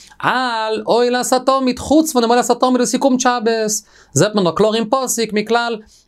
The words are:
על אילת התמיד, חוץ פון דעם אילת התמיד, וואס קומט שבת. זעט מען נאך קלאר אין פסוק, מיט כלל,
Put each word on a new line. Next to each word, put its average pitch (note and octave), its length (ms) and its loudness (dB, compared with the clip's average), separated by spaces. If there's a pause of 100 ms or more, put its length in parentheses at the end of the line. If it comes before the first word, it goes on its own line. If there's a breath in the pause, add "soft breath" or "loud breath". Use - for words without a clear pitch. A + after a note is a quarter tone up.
(200 loud breath)
על A3 640 -2 (180)
אילת B3 320 0
התמיד, B3+ 460 0
חוץ D#4 340 2
פון B3 80 2
דעם A#3 100 0
אילת B3 180 2
התמיד, B3+ 260 2
וואס B3 200 0
קומט B3+ 240 2
שבת. A3+ 520 0 (420 soft breath)
זעט G3+ 220 2
מען G3+ 80 0
נאך E3 120 0
קלאר G#3+ 200 2
אין A3+ 140 -2
פסוק, A#3 440 -2
מיט G#3 140 -2
כלל, A#3 300 -2 (300 soft breath)